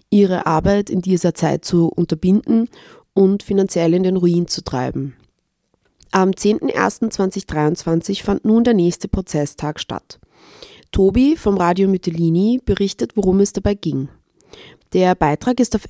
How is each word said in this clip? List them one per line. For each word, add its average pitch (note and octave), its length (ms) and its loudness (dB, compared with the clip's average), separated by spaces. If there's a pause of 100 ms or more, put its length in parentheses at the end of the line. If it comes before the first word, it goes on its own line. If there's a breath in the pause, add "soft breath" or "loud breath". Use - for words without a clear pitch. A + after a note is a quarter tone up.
ihre G3 360 2
Arbeit G3 440 0
in F#3 120 -2
dieser F3+ 320 0
Zeit D3+ 300 -2
zu E3+ 240 2
unterbinden F#3 800 0 (460 loud breath)
und G3 300 2
finanziell F#3 500 0
in F#3 100 0
den F#3 140 0
Ruin F3 320 2
zu - 120 -6
treiben. B2+ 540 -6 (960)
Am F#3+ 240 2
zehnten G#3+ 320 0
ersten G#3 440 -2
zweitausenddreiundzwanzig E3+ 1120 -2
fand G3+ 200 -2
nun A3+ 220 2
der A#3+ 80 4
nächste F3 340 0
Prozesstag D3+ 720 -4
statt. - 400 -12 (720 loud breath)
Tobi B3 460 2
vom G3+ 180 0
Radio F3+ 320 2
Mytilini F3+ 800 0
berichtet, G3+ 500 -2
worum F#3+ 240 2
es G3 140 2
dabei G3+ 220 -2
ging. C#3+ 340 -4 (840 loud breath)
Der F3+ 240 2
Beitrag E3+ 460 0
ist A3+ 160 0
auf - 120 -4